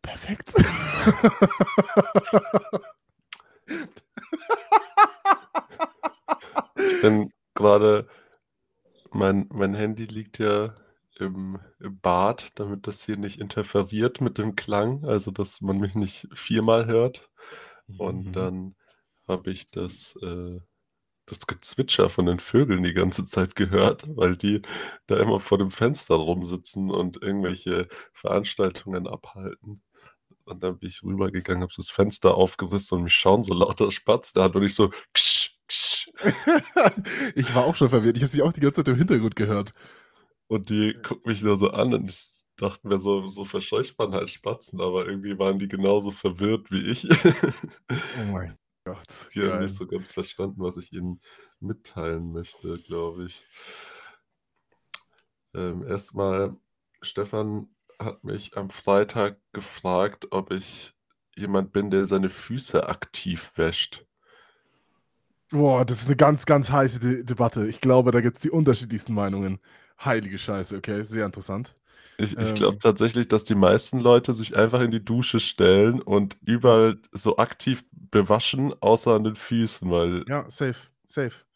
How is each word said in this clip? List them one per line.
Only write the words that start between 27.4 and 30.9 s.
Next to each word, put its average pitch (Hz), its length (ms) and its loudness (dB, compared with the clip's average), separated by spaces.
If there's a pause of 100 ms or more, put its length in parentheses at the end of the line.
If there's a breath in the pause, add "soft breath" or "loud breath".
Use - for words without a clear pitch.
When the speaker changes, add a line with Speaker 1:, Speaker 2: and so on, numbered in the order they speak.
Speaker 2:
Veranstaltungen 98 960 -4
abhalten. 101 720 -14 (640 soft breath)
Und 90 180 -14
dann 90 160 -4
bin 92 100 -12
ich - 140 -16